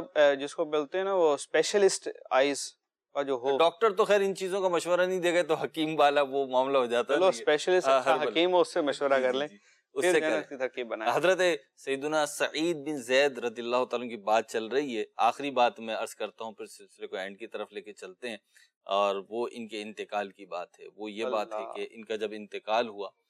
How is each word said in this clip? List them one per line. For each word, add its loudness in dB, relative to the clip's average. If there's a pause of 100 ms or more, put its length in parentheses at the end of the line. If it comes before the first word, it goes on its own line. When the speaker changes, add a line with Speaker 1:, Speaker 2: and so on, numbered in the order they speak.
(160)
Speaker 1:
آ، 8
جس -4
کو -2
بولتے -2
ہیں -2
نا، -2
وہ 4
specialist 2 (200)
آئیز 2 (400)
کا -2
جو -2
ہو۔ 0
Speaker 2:
ڈاکٹر 2
تو 2
خیر 4
ان 0
چیزوں -4
کا 0
مشورہ 2
نہیں 0
دے 2
گا، 4
تو -2
حکیم -2
والا 6
وہ -2
معاملہ 2
ہو 4
جاتا 0
ہے 2
Speaker 1:
چلو، 6
Speaker 2:
نا 2
یہ۔ -10
Speaker 1:
specialist 2
Speaker 2:
ہاں، 4
Speaker 1:
کا 4
Speaker 2:
ہربل۔ 0
Speaker 1:
حکیم 2
ہو، 6
اس 0
سے 0
مشورہ 0
Speaker 2:
جی، 4
Speaker 1:
کر 2
Speaker 2:
جی، -2
Speaker 1:
لیں۔ -4
Speaker 2:
جی۔ -20 (360)
اس -4
Speaker 1:
پھر 4
Speaker 2:
سے 4
Speaker 1:
جو 0
ہے 0
نا 0
Speaker 2:
کریں۔ -2
Speaker 1:
اس -18
کی -12
ترکیب -6
بنائیں۔ -2
Speaker 2:
حضرت 2 (340)
سیدنا -2
سعید -2
بن -8
زید 2
رضی -6
اللہ 0
تعالیٰ -6
عنہ -10
کی -8
بات 0
چل -4
رہی -2
ہے، -4 (140)
آخری 0
بات 2
میں -8
عرض -8
کرتا -10
ہوں، -12
پھر -16
سلسلے -18
کو -10
اینڈ -10
کی -14
طرف -10
لے -10
کے -18
چلتے -12
ہیں، -10 (460)
اور 0
وہ -4
ان -12
کے -10
انتقال -8
کی -20
بات -12
ہے۔ -18 (100)
وہ -10
یہ -6
بات -4
ہے -8
Speaker 1:
اللہ۔ -10
Speaker 2:
کہ -8
ان -18
کا -6
جب -6
انتقال -4
ہوا، -10 (200)